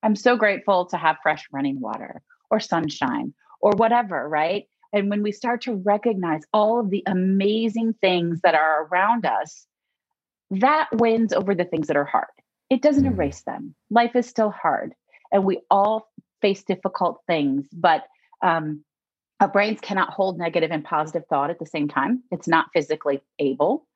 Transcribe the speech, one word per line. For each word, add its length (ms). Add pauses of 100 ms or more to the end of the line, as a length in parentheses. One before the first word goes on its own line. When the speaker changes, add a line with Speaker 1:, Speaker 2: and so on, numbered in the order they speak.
Speaker 1:
I'm 140
so 200
grateful 500
to 100
have 260
fresh 300
running 280
water 420 (280)
or 100
sunshine 720 (280)
or 160
whatever," 520
right? 400 (240)
And 160
when 140
we 100
start 300
to 120
recognize 680 (100)
all 280
of 100
the 160
amazing 920
things 420
that 120
are 300
around 400
us, 420 (840)
that 420
wins 400
over 220
the 100
things 220
that 100
are 80
hard. 220 (440)
It 120
doesn't 220
Speaker 2:
Hmm. 80
Speaker 1:
erase 300
them. 320 (160)
Life 260
is 120
still 220
hard, 440 (380)
and 120
we 160 (100)
all 400 (300)
face 240
difficult 640
things, 460
but, 320 (380)
um, 420 (560)
our 80
brains 320
cannot 300
hold 280
negative 320
and 140
positive 440
thought 220
at 80
the 80
same 220
time. 420
It's 180
not 240
physically 500 (160)
able. 580